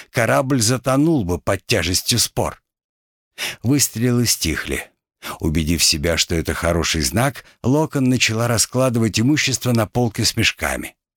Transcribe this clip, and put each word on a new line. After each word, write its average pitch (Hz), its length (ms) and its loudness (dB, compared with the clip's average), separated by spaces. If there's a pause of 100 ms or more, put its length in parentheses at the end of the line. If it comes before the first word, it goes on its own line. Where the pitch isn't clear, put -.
корабль 131 520 2
затонул 131 640 2
бы 87 120 -2
под 98 280 -4
тяжестью 92 520 0
спор. - 460 -4 (1000)
Выстрелы 120 640 2
стихли. - 640 -2 (500)
Убедив 80 440 0
себя, 82 340 0
что - 160 -2
это 82 200 -2
хороший 85 480 0
знак, 113 440 -2 (160)
Локон 143 440 0
начала 120 420 2
раскладывать 117 720 0
имущество 127 540 0
на 113 120 2
полке 120 380 0
с - 140 -2
мешками. 73 580 -2 (220)